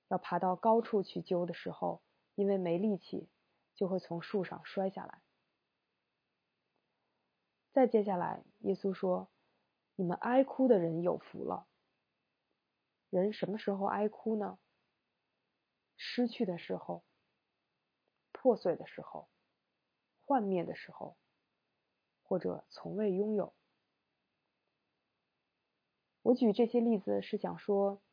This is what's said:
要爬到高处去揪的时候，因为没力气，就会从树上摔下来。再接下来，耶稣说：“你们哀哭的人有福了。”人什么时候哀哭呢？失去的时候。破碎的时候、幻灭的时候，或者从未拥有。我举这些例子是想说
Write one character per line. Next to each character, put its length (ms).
要 100
爬 200
到 180
高 260
处 200
去 200
揪 240
的 80
时 160
候， 320
因 120
为 120
没 180
力 220
气， 320
就 140
会 100
从 220
树 240
上 200
摔 260
下 160
来。 160
再 160
接 160
下 120
来， 280
耶 140
稣 180
说 380
：“你 80
们 140
哀 260
哭 240
的 100
人 220
有 160
福 280
了。” 220
人 240
什 180
么 60
时 140
候 160
哀 220
哭 280
呢？ 220
失 320
去 160
的 140
时 180
候。 260
破 140
碎 180
的 140
时 120
候、 280
幻 160
灭 220
的 100
时 160
候， 240
或 160
者 300
从 260
未 160
拥 240
有。 160
我 120
举 180
这 140
些 140
例 180
子 240
是 140
想 240
说 420